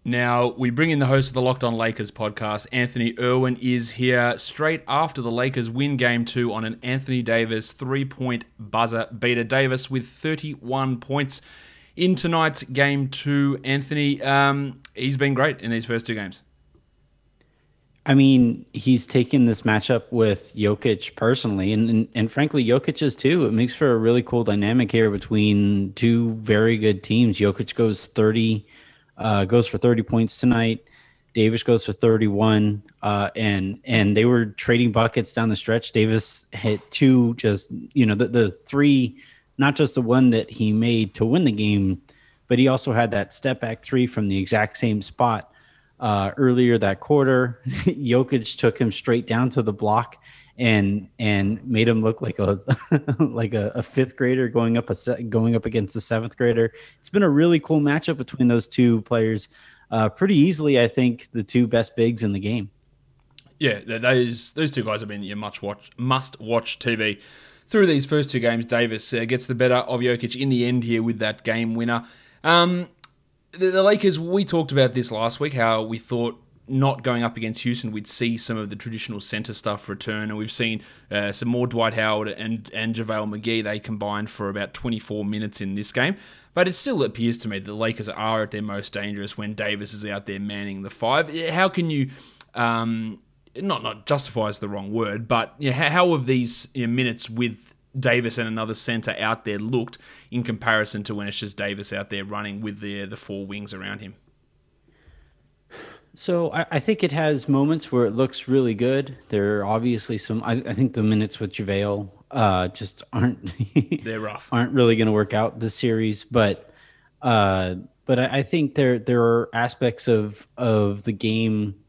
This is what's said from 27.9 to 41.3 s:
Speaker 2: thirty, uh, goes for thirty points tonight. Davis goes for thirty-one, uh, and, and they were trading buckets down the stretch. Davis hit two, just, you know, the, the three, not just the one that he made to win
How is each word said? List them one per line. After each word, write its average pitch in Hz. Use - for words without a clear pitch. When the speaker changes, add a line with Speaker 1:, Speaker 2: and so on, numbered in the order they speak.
Speaker 2:
thirty, 110
uh, 101
goes 117
for -
thirty 117
points 113
tonight. 113
Davis 113
goes 117
for 104
thirty-one, 107
uh, 101
and, 101
and 104
they 110
were 120
trading 117
buckets 113
down 113
the 104
stretch. -
Davis 110
hit 107
two, 127
just, 104
you 131
know, 104
the, 113
the 110
three, 139
not 139
just 147
the 131
one 123
that 110
he 107
made 113
to 110
win 156